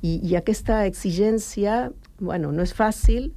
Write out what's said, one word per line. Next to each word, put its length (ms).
I, 180
i 160
aquesta 500
exigència, 1000
bueno, 320
no 100
és 140
fàcil 600